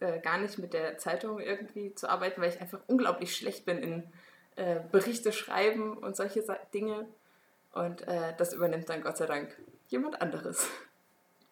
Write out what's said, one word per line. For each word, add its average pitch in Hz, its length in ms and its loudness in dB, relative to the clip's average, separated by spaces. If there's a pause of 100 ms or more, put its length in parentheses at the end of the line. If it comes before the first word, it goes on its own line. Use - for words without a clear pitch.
äh, 175 180 2
gar 165 180 2
nicht 202 200 -2
mit 175 160 -8
der 160 240 0
Zeitung 208 420 -2
irgendwie 202 560 -4
zu - 140 -6
arbeiten, 180 320 0
weil 170 80 4
ich 175 100 -4
einfach 180 280 -10
unglaublich 180 460 4
schlecht - 320 -4
bin 175 120 2
in, 165 260 -4 (540)
äh, 175 240 2 (100)
Berichte 214 400 4
schreiben 214 640 2
und 196 200 -6
solche 202 240 0
Sa-, 196 180 -2 (140)
Dinge. 214 340 -2 (640)
Und, 175 380 -4
äh, 165 280 0
das 170 160 4
übernimmt 165 360 2
dann 160 120 -2
Gott 160 140 -2
sei 160 120 0
Dank 147 280 -2 (320)
jemand 269 340 0
anderes. 165 460 -2 (840)